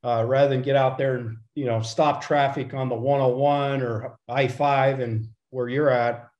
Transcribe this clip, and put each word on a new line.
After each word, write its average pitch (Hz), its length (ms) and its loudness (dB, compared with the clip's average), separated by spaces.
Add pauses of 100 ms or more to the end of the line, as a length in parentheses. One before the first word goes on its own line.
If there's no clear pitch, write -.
uh, 117 240 0
rather 135 220 4
than 127 140 0
get 135 140 0
out 131 200 2
there 135 200 -2
and, 117 200 -8 (180)
you 143 120 -4
know, 113 160 0
stop 147 400 0
traffic 139 500 0
on 131 160 -4
the 123 60 -2
one 135 260 0
oh 127 160 2
one 139 460 0
or 117 340 -6 (120)
I 131 200 0
five 135 520 2
and 113 280 -4 (220)
where 123 180 -4
you're 139 220 2
at 120 380 0 (120)